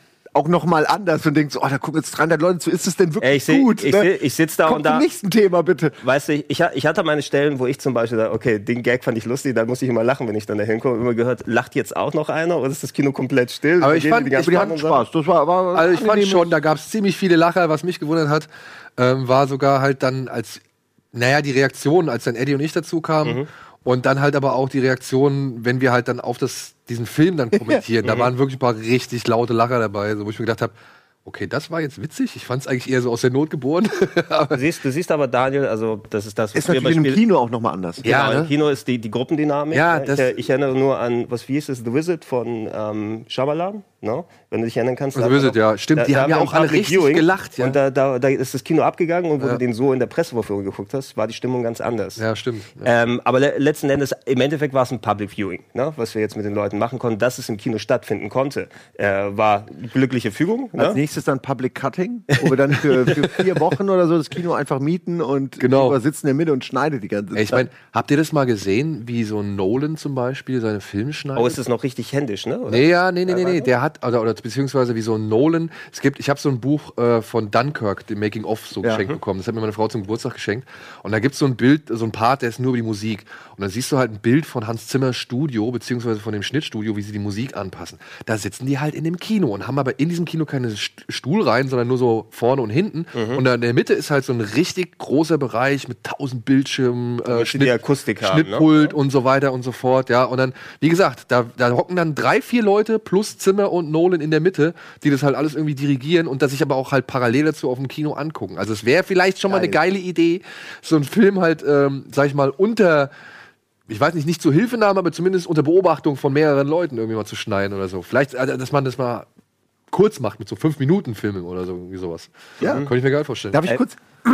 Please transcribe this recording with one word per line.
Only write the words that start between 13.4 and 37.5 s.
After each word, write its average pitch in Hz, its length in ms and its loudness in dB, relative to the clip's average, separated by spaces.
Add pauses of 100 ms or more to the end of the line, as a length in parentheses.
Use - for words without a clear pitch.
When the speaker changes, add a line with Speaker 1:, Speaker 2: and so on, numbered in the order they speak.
Speaker 2:
still?“ 165 320 2
Speaker 3:
Aber 139 80 6
Speaker 2:
Da 160 60 6
Speaker 3:
ich 147 80 0
Speaker 2:
gehen 151 80 2
Speaker 3:
fand, 233 120 2
Speaker 2:
die - 60 -4
ganzen 147 140 2
Speaker 1:
Aber 170 80 0
die 180 60 6
haben 190 120 0
Speaker 2:
anderen 156 100 -4 (120)
Sachen. 123 140 4
Speaker 1:
Spaß. 165 140 -2
Das 143 60 -2
war, 165 220 4
war 180 280 2
Speaker 3:
Also 165 180 4
ich - 40 4
fand 214 140 0
Speaker 1:
angenehm. 202 180 4
Speaker 3:
schon, 170 200 4
da 160 100 2
gab's 156 300 0
ziemlich 196 260 0
viele 180 180 4
Lacher. 170 340 4
Was 156 140 0
mich 175 160 -4
gewundert 156 300 0
hat, 156 180 0 (520)
ähm, 127 280 2
war 131 220 4
sogar 139 320 2
halt 139 240 2
dann, 131 240 -2
als, - 320 -10 (500)
naja, 131 320 2
die 143 80 -4
Reaktion, 139 580 2
als 120 140 -4
dann 120 140 -2
Eddie 135 180 0
und 135 60 0
ich 151 120 -4
dazu 165 280 -4
kamen 156 360 0
Speaker 2:
Mhm. 143 100 -4 (360)
Speaker 3:
und 127 240 0
dann 135 140 2
halt 143 160 2
aber 131 180 2
auch 131 140 0
die 139 100 -4
Reaktion, 131 840 0
wenn 123 160 0
wir 127 100 4
halt 123 160 2
dann 123 140 -4
auf - 180 -6
das, - 360 -8 (140)
diesen 117 180 -6
Film 170 300 2
dann 120 140 -2
Speaker 1:
<laughs> 196 340 0
Speaker 3:
kommentieren. 113 220 0
Da 107 100 0
Speaker 2:
Mhm. - 40 0
Speaker 3:
waren 123 180 2
wirklich 135 180 0
ein - 40 -16
paar 123 160 2
richtig 117 500 -2
laute 117 260 2
Lacher 120 260 2
dabei, 107 380 -2
so, 104 100 -8
wo 107 40 -6
ich 107 80 -10
mir 113 80 -6
gedacht 110 160 -2
hab, 117 100 -2 (520)
okay, 98 220 -10
das 135 240 -6
war 165 100 -4
jetzt 147 220 -8
witzig. - 320 -6
Ich 117 120 -16
fand's 127 200 -6
eigentlich 131 240 -4
eher 127 120 2
so 123 100 -2
aus 117 80 -2
der 127 100 2
Not 143 200 0
geboren. 160 380 0 (220)
<laughs> - 200 -2
Aber 156 260 0
Speaker 2:
Du 127 40 -4
siehst, 156 240 -2
du 135 60 -2
siehst 170 220 -2
aber, 147 160 0
Daniel, 131 380 0
also 110 440 -4
das 107 160 -4
ist 107 120 -8
das, 110 160 -2
was - 40 -2
Speaker 1:
Ist 151 100 -2
Speaker 2:
wir 131 120 2
Speaker 1:
natürlich 147 160 2
Speaker 2:
bei 151 120 4
Speaker 1:
im 131 60 4
Speaker 2:
Spiel 220 120 4
Speaker 1:
Kino 180 120 4
auch 120 120 0